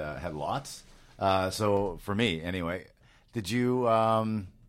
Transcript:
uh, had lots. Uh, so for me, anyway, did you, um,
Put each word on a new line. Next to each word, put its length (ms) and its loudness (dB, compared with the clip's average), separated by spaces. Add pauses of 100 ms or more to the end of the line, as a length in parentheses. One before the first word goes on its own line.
uh, 200 -6
had 160 -6
lots. 480 -6 (340)
Uh, 320 2
so 540 0
for 100 -4
me, 280 0
anyway, 440 -4 (480)
did 160 -6
you, 380 2
um, 600 2 (220)